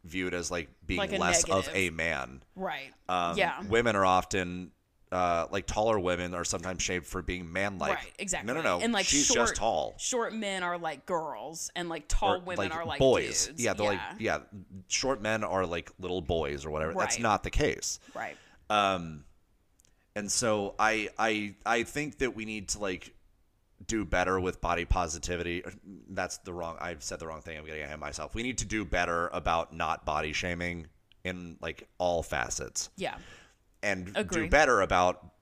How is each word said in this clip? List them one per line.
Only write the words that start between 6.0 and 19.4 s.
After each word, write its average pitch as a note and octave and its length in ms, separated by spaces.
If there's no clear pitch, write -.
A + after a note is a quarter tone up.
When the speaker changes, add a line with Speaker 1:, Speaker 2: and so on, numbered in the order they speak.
Speaker 1:
are F2 100
sometimes F2+ 380
shamed F2+ 240
for F#2 160
being F2+ 280
manlike. F2+ 440
Speaker 2:
Right, - 240
exactly. F3+ 280
Speaker 1:
No, A#2+ 60
no, E3 80
no. F2+ 220
Speaker 2:
And, A#3 100
like, G3 140
Speaker 1:
She's C#3+ 180
Speaker 2:
short, - 120
Speaker 1:
just - 60
tall. F2 420
Speaker 2:
short A#3 360
men G3 280
are, F3 160
like, D#3+ 300
girls, D#3 680
and, F3 140
like, E3 180
tall F#3+ 280
Speaker 1:
Or, F#3 40
Speaker 2:
women F#3 300
Speaker 1:
like, D#3+ 60
Speaker 2:
are, E3+ 100
like, D3 140
Speaker 1:
boys. G#2 480
Speaker 2:
dudes. A#2+ 160
Speaker 1:
Yeah, G#2 100
they're G#2 200
Speaker 2:
Yeah. F#2+ 160
Speaker 1:
like, G#2+ 120
yeah. E2+ 180
Short C3 320
men A2 220
are, F#2 220
like, E2+ 340
little F2+ 220
boys D2 440
or D#2 40
whatever. D#2 240
That's - 220
Speaker 2:
Right. A#2 80
Speaker 1:
not G#2+ 200
the - 80
case. - 480
Speaker 2:
Right. F2+ 240
Speaker 1:
Um, F2+ 560